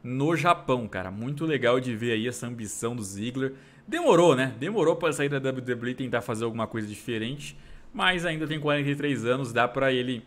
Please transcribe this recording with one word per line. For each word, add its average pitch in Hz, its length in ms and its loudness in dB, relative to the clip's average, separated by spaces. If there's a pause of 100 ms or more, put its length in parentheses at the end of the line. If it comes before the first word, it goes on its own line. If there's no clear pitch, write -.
no 135 320 0
Japão, 143 520 2
cara. 92 220 -4
Muito 131 340 -6
legal 131 360 4
de 123 160 -2
ver 117 160 -2
aí 113 160 0
essa 120 180 -6
ambição 117 500 -6
do 120 60 -6
Ziggler. 120 520 -4 (340)
Demorou, 208 480 6
né? 127 240 0
Demorou 170 360 2
pra 170 160 0
sair 143 180 0
da 139 100 0
W 131 260 -2
W 120 240 -2
E - 20 -2
e 127 40 -6
tentar 123 260 -2
fazer 113 220 -4
alguma 113 240 -2
coisa 110 200 -6
diferente. 113 720 -6 (340)
Mas 185 360 0
ainda 160 180 -2
tem 151 140 -4
quarenta 143 300 2
e 139 60 0
três 139 300 -2
anos, 123 260 2
dá 117 160 4
pra 135 240 2
ele 123 360 -2